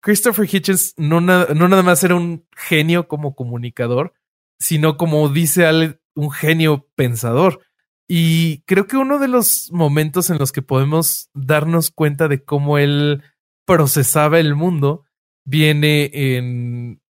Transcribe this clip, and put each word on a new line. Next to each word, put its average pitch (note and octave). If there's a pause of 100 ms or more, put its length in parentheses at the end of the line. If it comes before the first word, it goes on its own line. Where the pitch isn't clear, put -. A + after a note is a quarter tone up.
Christopher G#3
Hitchens F#3+
no D#3+
na-, F3+
no E3+
nada F#3+
más F3+
era F3+
un E3+ (100)
genio E3
como D3
comunicador, A#2+ (440)
sino D#3
como D3+
dice E3
Ale, D#3+ (140)
un D3
genio D#3
pensador. B2 (480)
Y E3
creo G3
que C4+
uno C4+
de C#4
los -
momentos D#3
en D#3+
los C#3
que C3+
podemos D3
darnos D#3
cuenta D3+
de C#3
cómo D3
él C#3+ (440)
procesaba D3+
el D3+
mundo D#3 (400)
viene D3
en B2